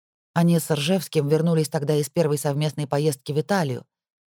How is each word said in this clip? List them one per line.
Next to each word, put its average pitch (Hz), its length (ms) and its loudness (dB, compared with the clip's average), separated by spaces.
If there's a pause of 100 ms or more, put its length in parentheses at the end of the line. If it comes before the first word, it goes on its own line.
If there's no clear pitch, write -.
(340)
Они 170 260 4
с - 100 -4
Ржевским 151 600 0
вернулись 156 400 2
тогда 151 260 -2
из 147 140 -2
первой 151 280 0
совместной 147 500 -4
поездки 147 440 -2
в 143 80 -2
Италию, 151 460 -2 (460)